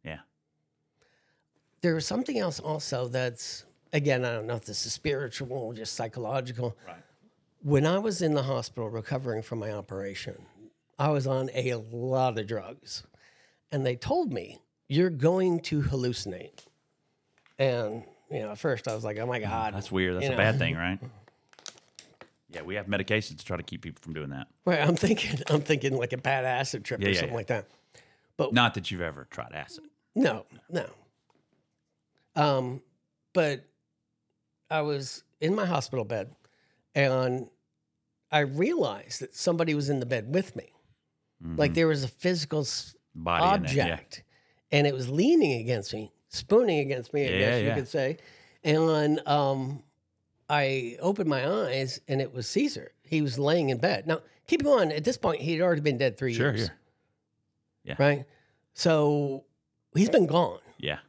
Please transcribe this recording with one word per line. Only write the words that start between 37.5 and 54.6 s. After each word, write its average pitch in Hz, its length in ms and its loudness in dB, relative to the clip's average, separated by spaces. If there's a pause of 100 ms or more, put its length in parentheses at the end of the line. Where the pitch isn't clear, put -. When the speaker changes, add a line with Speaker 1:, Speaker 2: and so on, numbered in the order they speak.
Speaker 2:
I 151 80 4
realized 143 840 0
that - 140 -12
somebody 165 400 2
was 143 140 0
in 135 100 0
the 123 60 -4
bed 120 280 -2
with - 220 -2
me. - 180 -14 (680)
Like, 82 300 2
Speaker 1:
Mm-hmm. - 40 -2
Speaker 2:
there 165 120 6
was 143 160 2
a 127 40 -4
physical 160 540 -2
s-, - 340 -6 (180)
Speaker 1:
Body 85 440 4
in 87 80 0
it, 127 80 -2
yeah. 135 100 4
Speaker 2:
object, - 400 -4 (480)
and 147 160 6
it 143 80 2
was 127 140 -4
leaning 175 520 4
against 113 320 -2
me, 110 180 -8 (180)
spooning 208 500 4
against 135 340 -4
me, 143 140 2
I - 20 0
Speaker 1:
Yeah, 92 100 2
Speaker 2:
guess 113 220 4
you 107 60 2
Speaker 1:
yeah. 113 80 2
Speaker 2:
could 131 120 -2
say. 143 300 -2 (460)
And, 156 640 4
um, 139 560 0 (640)
I 135 500 0
opened 180 300 0
my 135 180 0
eyes, 135 600 -2
and 135 140 0
it - 120 -6
was 123 140 -8
Caesar. - 440 -2 (120)
He 160 180 0
was 131 160 -2
laying 147 320 2
in 127 80 0
bed. 151 300 0
Now, 208 140 0 (260)
keep 339 140 2